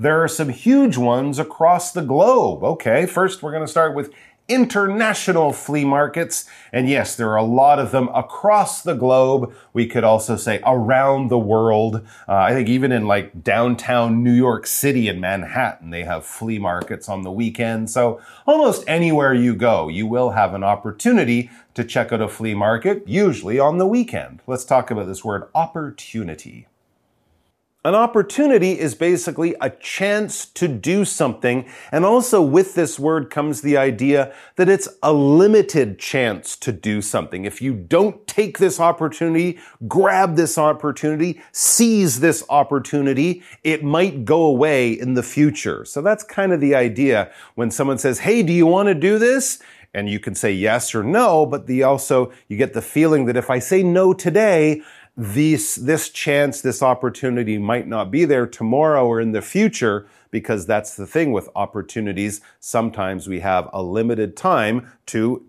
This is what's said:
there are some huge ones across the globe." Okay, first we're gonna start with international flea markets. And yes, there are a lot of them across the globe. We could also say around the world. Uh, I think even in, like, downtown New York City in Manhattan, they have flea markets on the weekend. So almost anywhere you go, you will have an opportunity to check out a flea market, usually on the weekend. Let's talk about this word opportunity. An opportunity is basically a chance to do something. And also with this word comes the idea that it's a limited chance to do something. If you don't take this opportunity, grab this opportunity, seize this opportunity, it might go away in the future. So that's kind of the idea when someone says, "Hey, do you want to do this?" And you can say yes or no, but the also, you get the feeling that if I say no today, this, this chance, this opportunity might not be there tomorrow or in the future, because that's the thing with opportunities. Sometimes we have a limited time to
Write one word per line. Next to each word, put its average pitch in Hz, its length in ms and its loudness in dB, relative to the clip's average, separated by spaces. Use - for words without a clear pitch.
there 156 220 2
are 160 60 2
some 151 220 -4
huge 240 460 4
ones 127 420 0
across 170 540 0
the 180 80 -4
globe." 147 640 2
Okay, 143 400 0
first 185 380 -2
we're 151 100 -8
gonna 156 140 -6
start 160 280 0
with 139 140 -6
international 196 1040 0
flea 143 320 -4
markets. 147 600 -2
And 127 160 0
yes, 131 280 -2
there 113 140 -2
are 110 60 2
a 110 60 2
lot 131 360 4
of 123 120 -4
them 127 240 0
across 202 680 0
the 170 120 -4
globe. 131 580 2
We 120 140 0
could 117 180 -2
also 110 320 2
say 104 280 -4
around 131 640 2
the 123 100 2
world. 110 640 2
Uh, 98 60 0
I 98 180 4
think 123 160 0
even 131 240 2
in, 110 140 0
like, 101 360 -2
downtown 117 800 0
New 123 100 4
York 120 340 2
City 127 420 0
in 92 120 -4
Manhattan, 92 720 -6
they 85 140 -10
have 82 200 -8
flea 113 340 -8
markets 90 500 -6
on 95 140 -8
the 92 100 -10
weekend. 113 580 -4
So 120 300 0
almost 294 400 2
anywhere 151 480 2
you 120 200 2
go, 95 340 0
you 95 180 -4
will 120 240 0
have 98 240 0
an 98 80 -6
opportunity 120 880 0
to 120 100 -4
check 117 280 -2
out 110 100 -2
a 104 60 -2
flea 110 260 -6
market, 113 520 0
usually 123 520 0
on 151 200 2
the 185 80 2
weekend. 107 600 -4
Let's 127 180 -6
talk - 260 0
about 104 160 -4
this 95 180 -10
word 101 300 -6
opportunity. 113 1120 -8
An 170 100 2
opportunity 220 840 2
is 143 160 -4
basically 170 640 -2
a 135 100 -2
chance - 760 -4
to 175 120 -2
do 160 380 0
something. 127 600 -2
And 160 120 2
also 226 380 4
with 170 320 4
this 170 240 -2
word 147 320 -2
comes 147 300 -4
the 143 160 0
idea 135 560 2
that 180 120 4
it's 196 200 2
a 151 80 4
limited 151 840 4
chance 117 600 -4
to - 160 -6
do 104 280 -4
something. 92 440 -6
If 101 180 -10
you 131 120 -4
don't 165 520 0
take 208 320 -4
this 190 220 0
opportunity, 165 800 0
grab 190 480 2
this 160 240 0
opportunity, 151 800 -2
seize 202 640 2
this 156 300 2
opportunity, 143 960 0
it 151 220 -2
might 147 400 0
go 156 180 2
away 139 480 2
in 127 240 -4
the 123 80 0
future. 143 640 0
So - 180 -10
that's 202 220 0
kind 190 280 -2
of 160 80 0
the 139 140 4
idea 123 560 2
when 113 160 -2
someone 135 280 -2
says, 127 220 -2
"Hey, 226 220 2
do 170 100 0
you 170 140 6
want 190 220 2
to 190 60 2
do 185 220 2
this?" 247 440 0
And - 160 -6
you 104 80 -4
can 101 160 -8
say 107 160 -2
yes 107 420 0
or 107 120 -2
no, 170 420 4
but 135 220 -8
the 127 160 0
also, 135 480 2
you 104 80 -8
get 127 180 -2
the 113 80 -4
feeling 151 440 2
that 120 100 0
if 120 120 -4
I 127 120 0
say 190 240 2
no 185 280 4
today, 170 680 2
this, 135 580 0
this 151 340 -2
chance, 143 500 -2
this 131 220 -4
opportunity 123 760 -2
might 104 320 -4
not 101 220 -4
be 156 160 2
there 127 200 2
tomorrow 131 600 0
or 117 120 0
in 113 140 -2
the 107 80 -2
future, 117 640 0
because 107 360 -4
that's 107 280 -2
the 98 120 -14
thing 156 260 0
with 95 240 -4
opportunities. 101 840 -6
Sometimes 98 640 -4
we 92 140 -8
have 92 320 -2
a 95 100 -6
limited 107 540 -4
time 123 520 -2
to 120 420 -4